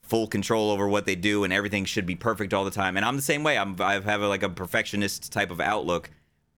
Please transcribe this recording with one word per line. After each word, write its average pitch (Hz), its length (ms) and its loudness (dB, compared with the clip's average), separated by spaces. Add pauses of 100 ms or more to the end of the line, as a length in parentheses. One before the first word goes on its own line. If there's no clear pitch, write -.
full 113 240 0
control 107 460 0
over 101 160 2
what 101 180 2
they 98 100 0
do 104 280 2
and 92 100 0
everything 101 320 0
should 92 220 -2
be 92 80 -2
perfect 104 360 -2
all 98 140 2
the 95 60 -2
time. 95 260 0
And 101 80 2
I'm 127 100 0
the 135 60 -2
same 147 220 0
way. 147 160 2
I'm, 98 200 -4
I 98 200 2
have 104 240 0
a, 104 40 2
like, 98 140 2
a 98 80 0
perfectionist 101 800 -4
type 101 200 -2
of 85 100 -4
outlook. 87 480 0 (480)